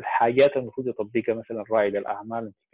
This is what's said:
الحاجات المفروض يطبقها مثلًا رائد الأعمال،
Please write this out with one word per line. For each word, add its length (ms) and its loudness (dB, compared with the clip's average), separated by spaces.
الحاجات 560 4
المفروض 320 -4
يطبقها 460 -2
مثلًا 360 -8
رائد 260 4
الأعمال، 560 -6